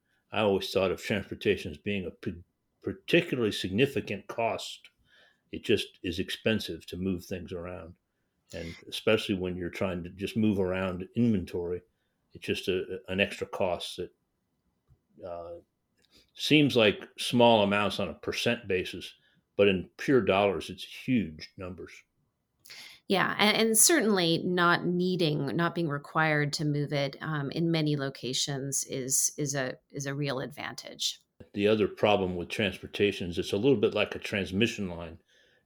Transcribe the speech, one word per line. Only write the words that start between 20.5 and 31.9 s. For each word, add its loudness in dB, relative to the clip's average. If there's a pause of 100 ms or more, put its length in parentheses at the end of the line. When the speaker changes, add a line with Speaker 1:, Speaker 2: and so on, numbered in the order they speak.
Speaker 1:
it's -12
huge -4
numbers. -12 (1160)
Speaker 2:
Yeah, 2
and, 4
and 2
certainly 4
not 4
needing, 0
not 0
being 0
required 0
to -4
move 0
it, -2
um, -4
in 0
many 2
locations -4
is, 0
is -2
a, -4 (160)
is -8
a -6
real -2
advantage. -8 (320)
Speaker 1:
The 2
other 6
problem 2